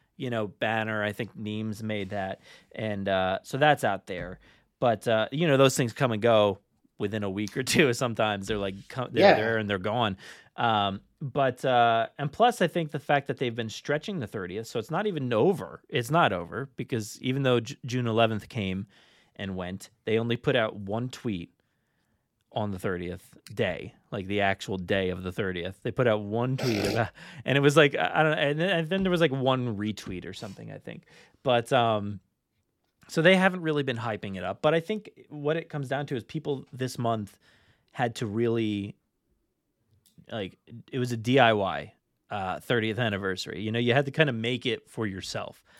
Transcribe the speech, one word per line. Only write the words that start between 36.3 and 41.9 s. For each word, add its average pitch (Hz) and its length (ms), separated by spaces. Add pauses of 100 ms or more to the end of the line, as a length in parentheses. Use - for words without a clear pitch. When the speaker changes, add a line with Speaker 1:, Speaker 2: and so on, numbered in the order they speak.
Speaker 1:
this 123 280
month 113 380 (540)
had 120 240
to 120 120
really, 107 680 (1400)
like, 101 260 (320)
it 139 100
was 123 120
a 120 60
D 120 200
I 120 140
Y, 90 420 (380)